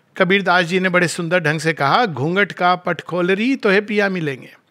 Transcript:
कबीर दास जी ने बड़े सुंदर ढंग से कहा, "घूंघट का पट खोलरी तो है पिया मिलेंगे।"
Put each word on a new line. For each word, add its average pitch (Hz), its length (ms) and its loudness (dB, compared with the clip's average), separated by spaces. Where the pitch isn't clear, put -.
कबीर 190 240 2
दास 180 240 2
जी 180 140 0
ने 185 100 0
बड़े 175 180 2
सुंदर 175 320 -2
ढंग 156 200 0
से 160 140 0
कहा, 156 320 0
"घूंघट 170 460 -2
का 180 240 2
पट 175 260 -4
खोलरी 190 540 0
तो 220 140 0
है 196 120 4
पिया 208 280 0
मिलेंगे।" 151 460 -6